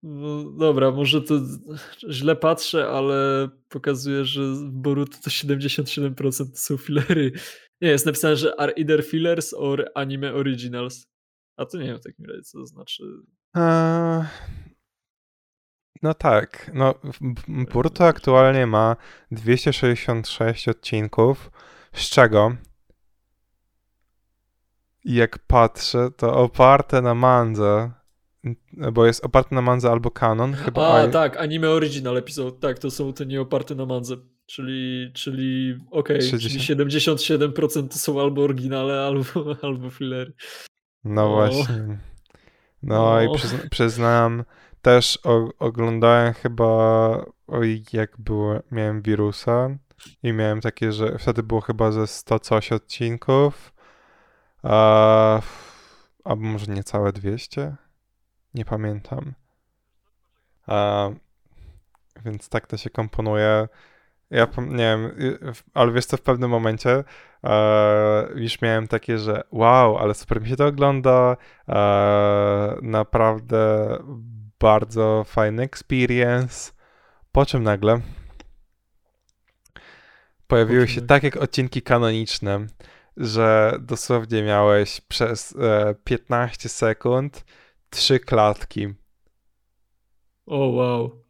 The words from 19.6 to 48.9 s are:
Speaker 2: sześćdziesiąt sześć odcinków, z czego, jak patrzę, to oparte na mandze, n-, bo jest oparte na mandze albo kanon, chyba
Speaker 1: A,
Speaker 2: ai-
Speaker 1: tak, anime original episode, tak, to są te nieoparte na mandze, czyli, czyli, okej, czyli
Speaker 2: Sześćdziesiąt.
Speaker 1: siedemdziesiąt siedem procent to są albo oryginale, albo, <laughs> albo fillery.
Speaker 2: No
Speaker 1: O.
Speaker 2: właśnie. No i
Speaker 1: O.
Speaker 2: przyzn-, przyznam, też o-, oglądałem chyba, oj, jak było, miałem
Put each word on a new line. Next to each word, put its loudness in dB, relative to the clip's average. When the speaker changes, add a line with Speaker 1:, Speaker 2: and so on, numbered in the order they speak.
Speaker 2:
sześćdziesiąt -2
sześć -2
odcinków, -2
z -6
czego, 4
jak 0
patrzę, 2
to 0
oparte 4
na 0
mandze, 2
n-, -8
bo 6
jest 2
oparte 2
na 0
mandze 2
albo 0
kanon, 0
chyba -2
Speaker 1:
A, 6
Speaker 2:
ai- 4
Speaker 1:
tak, 0
anime -2
original -2
episode, -8
tak, -4
to -6
są -8
te -10
nieoparte -6
na -8
mandze, -6
czyli, -10
czyli, -6
okej, -2
czyli 0
Speaker 2:
Sześćdziesiąt. -4
Speaker 1:
siedemdziesiąt 0
siedem 0
procent -2
to -8
są -2
albo 0
oryginale, -2
albo, 0
<laughs> -8
albo -8
fillery. -8
Speaker 2:
No 0
Speaker 1:
O. 2
Speaker 2:
właśnie. 0
No 4
i 4
Speaker 1:
O. 0
Speaker 2:
przyzn-, -4
przyznam, 2
też 6
o-, 2
oglądałem 2
chyba, -2
oj, -2
jak -4
było, -2
miałem -4